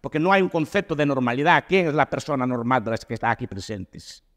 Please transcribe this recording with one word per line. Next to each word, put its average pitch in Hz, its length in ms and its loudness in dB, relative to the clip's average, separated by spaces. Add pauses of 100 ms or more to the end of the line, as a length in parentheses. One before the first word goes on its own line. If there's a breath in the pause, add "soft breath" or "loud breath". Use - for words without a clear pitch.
porque 147 180 -6
no 175 140 2
hay 196 80 4
un 185 80 2
concepto 170 460 -2
de 151 100 0
normalidad. 139 640 2
¿Quién 175 200 2
es 143 60 -2
la 147 140 2
persona 139 380 -2
normal 123 360 0
de 113 100 -4
las 113 120 -4
que - 80 -10
está 117 180 -2
aquí 117 160 -4
presentes? - 800 -12 (120)